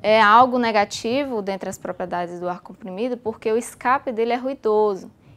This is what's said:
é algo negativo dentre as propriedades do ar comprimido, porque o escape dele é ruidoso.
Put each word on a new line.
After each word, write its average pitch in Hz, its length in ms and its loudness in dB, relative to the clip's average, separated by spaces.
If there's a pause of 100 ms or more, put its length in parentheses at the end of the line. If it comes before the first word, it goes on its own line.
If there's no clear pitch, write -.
é 220 200 4
algo 240 360 6
negativo 226 840 -2
dentre 190 260 -6
as 190 80 -8
propriedades 175 640 -8
do 175 80 -6
ar 180 120 -6
comprimido, 202 580 -8
porque 220 340 -4
o 220 60 2
escape 262 520 -2
dele 226 220 -2
é 240 40 0
ruidoso. 214 720 -2 (260)